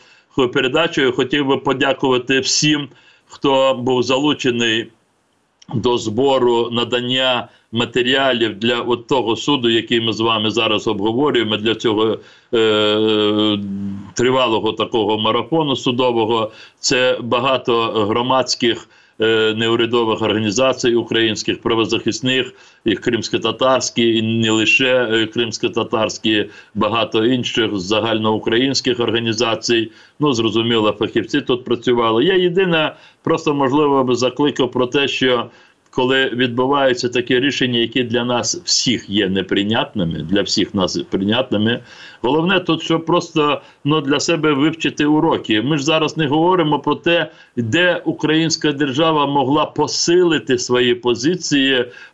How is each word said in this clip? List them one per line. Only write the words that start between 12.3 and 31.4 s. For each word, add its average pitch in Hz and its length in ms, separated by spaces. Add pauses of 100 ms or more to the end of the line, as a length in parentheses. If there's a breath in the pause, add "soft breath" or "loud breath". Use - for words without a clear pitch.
е, 107 1040 (560)
тривалого 120 580
такого 107 460
марафону 120 580
судового. 117 720 (300 loud breath)
Це 127 420
багато 120 840
громадських, 120 800 (320 soft breath)
е, 110 360
неурядових 113 680
організацій 113 720
українських, 113 640
правозахисних, 113 920 (320 soft breath)
і 107 100
кримськотатарські, 117 1200
і 113 60
не 113 280
лише, 117 640
е, 113 140
кримськотатарські, 110 1200 (280 loud breath)
багато 110 520
інших 113 520
загальноукраїнських 110 1200
організацій. 113 920 (300 loud breath)
Ну, 147 120
зрозуміло, 113 640
фахівці 117 420